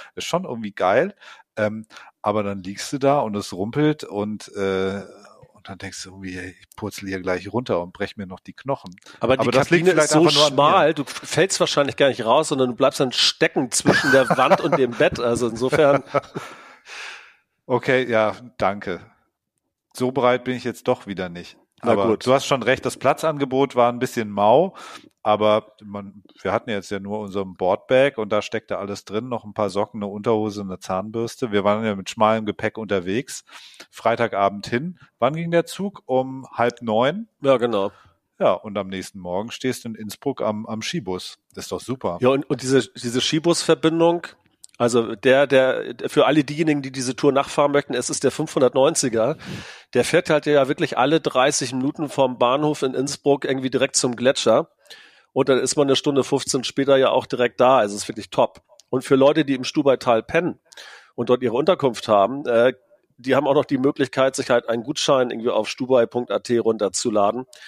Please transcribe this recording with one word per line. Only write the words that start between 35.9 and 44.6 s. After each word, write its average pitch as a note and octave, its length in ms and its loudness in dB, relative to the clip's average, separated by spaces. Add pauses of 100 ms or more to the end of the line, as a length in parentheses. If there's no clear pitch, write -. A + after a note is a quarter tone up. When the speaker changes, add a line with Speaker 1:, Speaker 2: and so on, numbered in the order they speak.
Speaker 1:
Um C3 460 -4
halb A#2+ 300 -2
neun? B2+ 460 -2 (120)
Speaker 2:
Ja, C3+ 160 4
genau. G#2+ 340 0 (480)
Speaker 1:
Ja, D3 140 4
und G2+ 240 -6
am G2 120 -6
nächsten F#2+ 320 -10
Morgen F#2 300 -6
stehst - 340 -6
du A#2+ 40 -12
in A2 60 -10
Innsbruck A2 480 -8
am, A2 240 -4
am A2 160 -8
Skibus. - 560 -8 (160)
Das - 100 -14
ist - 80 -14
doch F2+ 80 -6
super. G2+ 400 -6
Speaker 2:
Ja, B2 80 4
und, C3+ 220 0
und C3 120 -4
diese, C3 300 2
diese A#2+ 280 -4
Skibus-Verbindung, E3 1080 2 (520)